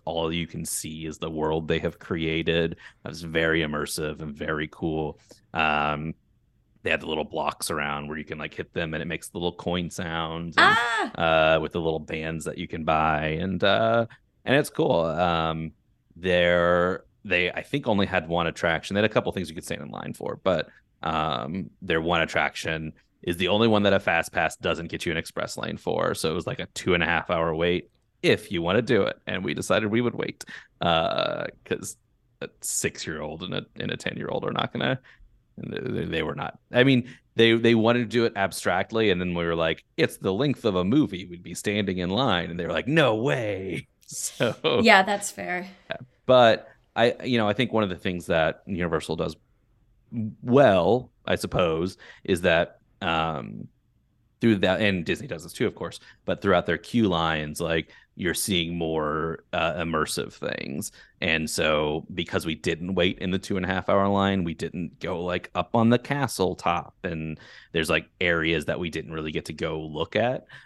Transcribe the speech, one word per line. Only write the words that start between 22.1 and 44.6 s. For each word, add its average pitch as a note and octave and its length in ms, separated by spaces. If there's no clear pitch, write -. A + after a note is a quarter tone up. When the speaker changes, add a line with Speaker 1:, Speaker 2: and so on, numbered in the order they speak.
Speaker 1:
attraction D#2+ 760
is F2 140
the F2+ 100
only G#2+ 220
one G#2 160
that G2 80
a G2 80
fast E2+ 320
pass E2 240
doesn't E2+ 320
get E2 180
you E2+ 60
an D#2+ 60
express - 380
lane E2 200
for. E2 400
So - 160
it - 20
was, E2+ 140
like, - 100
a - 160
two F2+ 200
and E2+ 100
a - 20
half E2 240
hour E2 240
wait F2 360
if B2+ 260
you F2 100
wanna F2+ 220
do G#2+ 200
it. - 260
And F#2+ 160
we D#2 100
decided G#2 340
we A2+ 120
would A#2+ 160
wait, - 280
uh, G1+ 680
'cause - 320
a - 80
six-year-old D#2 840
and F#2 100
a, G2 120
and - 140
a - 40
ten-year-old - 480
are - 80
not - 200
gonna, C3+ 260
and - 120
they, - 100
they, E2 60
they E2 160
were D#2 120
not. - 240
I B2 100
mean, C3 280
they, A2+ 160
they A#2 220
wanted A#2 260
to A#2+ 60
do A#2 180
it A2 120
abstractly, G2 760
and F2 100
then F2+ 140
we E2+ 100
were E2+ 100
like, E2 300
"It's C3 180
the F#2+ 160
length B2+ 320
of G2+ 120
a F2+ 60
movie F#2+ 440
we'd F2 160
be E2 100
standing G2 460
in F2+ 100
line," F#2+ 420
and F2 80
they E2+ 60
were E2 80
like, D#2+ 160
"No C#3 280
way." A2 760
<laughs> - 140
So - 760